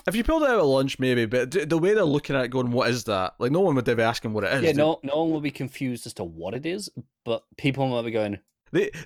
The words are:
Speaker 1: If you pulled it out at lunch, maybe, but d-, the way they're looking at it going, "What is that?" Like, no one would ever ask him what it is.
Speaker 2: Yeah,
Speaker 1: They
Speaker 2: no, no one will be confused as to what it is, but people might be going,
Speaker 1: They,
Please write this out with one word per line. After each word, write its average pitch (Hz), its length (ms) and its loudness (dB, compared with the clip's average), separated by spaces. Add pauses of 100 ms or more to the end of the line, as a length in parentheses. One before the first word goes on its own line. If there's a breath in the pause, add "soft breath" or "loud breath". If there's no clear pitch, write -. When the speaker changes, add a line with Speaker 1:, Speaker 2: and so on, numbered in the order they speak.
Speaker 1:
If 185 120 0
you 233 80 0
pulled 311 180 2
it 277 80 4
out 233 80 4
at 170 60 4
lunch, 135 340 2
maybe, 123 280 2
but 123 240 0
d-, 156 140 -2
the 160 140 0
way 190 160 2
they're 214 80 2
looking 147 320 0
at 127 100 0
it 117 40 -4
going, 123 240 -2
"What 120 180 2
is 120 140 -2
that?" 95 340 -2
Like, 127 140 0
no 175 80 2
one 170 160 4
would 123 120 0
ever 117 140 2
ask 113 220 0
him 110 80 -4
what 107 100 -2
it 87 100 0
is. 135 120 0
Speaker 2:
Yeah, 160 80 4
Speaker 1:
They 139 40 -2
Speaker 2:
no, 156 280 4
no 147 180 -2
one 165 80 0
will 156 100 -2
be 143 120 -4
confused 127 560 -6
as - 60 -12
to 104 100 -6
what 85 300 -8
it 139 120 -8
is, 190 240 -6 (340)
but 113 200 -2 (120)
people 135 300 0
might 120 160 -2
be 117 80 -6
going, 107 300 -2 (320)
Speaker 1:
They, 180 180 0 (160)